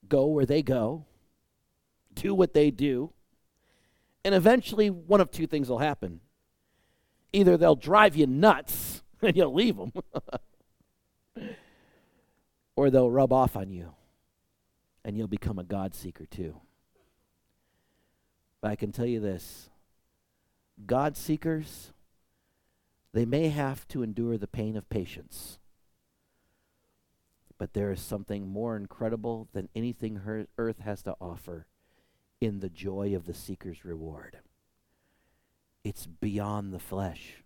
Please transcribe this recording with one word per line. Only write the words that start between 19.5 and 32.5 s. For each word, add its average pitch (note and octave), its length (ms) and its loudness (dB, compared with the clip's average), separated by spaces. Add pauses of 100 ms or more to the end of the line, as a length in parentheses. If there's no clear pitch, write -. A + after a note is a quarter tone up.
God C#3 320 -2
seekers, D#3 760 -6 (1200)
they A#2 120 0
may D3 240 0
have C#3+ 400 -4
to C3 140 -6
endure A#2 340 -4
the G2+ 120 -8
pain A2 280 -6
of G2+ 120 -10
patience, - 720 -10 (2000)
but - 160 -10
there G2+ 180 -2
is F2+ 80 -8
something G2+ 480 -10
more A2 280 -6
incredible A2+ 760 -8
than G2 220 -8
anything A2+ 420 -8
her-, G#2+ 320 -8 (100)
earth A2+ 220 -6
has G2+ 240 -10
to G2 160 -8
offer E2+ 460 -14 (720)
in G#2 220 -4